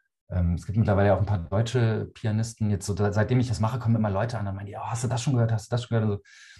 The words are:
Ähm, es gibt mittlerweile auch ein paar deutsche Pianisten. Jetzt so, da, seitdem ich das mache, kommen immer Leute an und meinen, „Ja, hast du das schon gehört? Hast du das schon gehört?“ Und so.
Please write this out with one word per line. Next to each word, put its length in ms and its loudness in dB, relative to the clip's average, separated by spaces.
Ähm, 240 0
es 120 -6
gibt 120 -2
mittlerweile 360 4
auch 60 2
ein 60 2
paar 120 0
deutsche 760 0
Pianisten. 560 -2
Jetzt 160 -2
so, 80 -2
da, 180 0
seitdem 280 2
ich 80 0
das 120 -2
mache, 180 0
kommen 180 2
immer 140 0
Leute 280 -2
an 100 -4
und 80 -6
meinen, 120 -10
„Ja, 220 -10
hast 140 -4
du 40 -2
das 140 -2
schon 120 0
gehört? 180 2
Hast 180 -2
du 40 0
das 100 -2
schon 120 -2
gehört?“ 140 2
Und 80 -2
so. 40 -18